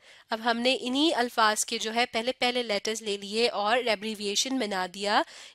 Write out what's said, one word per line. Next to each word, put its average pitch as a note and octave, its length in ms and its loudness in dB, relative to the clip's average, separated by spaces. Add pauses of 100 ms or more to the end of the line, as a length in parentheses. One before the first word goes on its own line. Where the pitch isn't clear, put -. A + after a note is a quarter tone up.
(320)
अब A3 100 -4
हमने A#3 320 2
इन्हीं C#4 400 2
अल्फाज A3+ 500 2
के A3+ 160 -4
जो A3 120 -6
है A#3+ 140 2
पहले A#3+ 260 -2
पहले B3 320 0
लेटर्स A3 380 -2
ले G3+ 160 -4
लिए G#3 300 0
और A3 400 0
एब्रीविएशन G#3+ 720 -2
बना G3 280 -2
दिया, G3+ 380 0 (300)